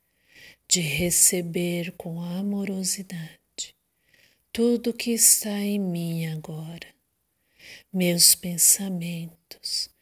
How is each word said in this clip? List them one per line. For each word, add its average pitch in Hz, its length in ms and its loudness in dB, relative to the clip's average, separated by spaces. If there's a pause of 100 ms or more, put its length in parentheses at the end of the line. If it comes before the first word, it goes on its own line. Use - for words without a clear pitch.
(680)
de 185 140 2
receber 175 1120 0
com 165 280 -8
amorosidade 190 1200 -6 (1080)
tudo 233 380 2
que 233 180 -4
está 208 480 4
em 202 180 0
mim 170 500 -2
agora, 160 600 -10 (1040)
meus 175 440 6
pensamentos, 170 1500 -2 (120)